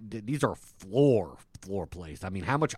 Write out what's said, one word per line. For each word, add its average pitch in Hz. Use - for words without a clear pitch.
th-, 107
these 135
are 101
floor, 107
floor 95
plays. 80
I 95
mean, 92
how 135
much 156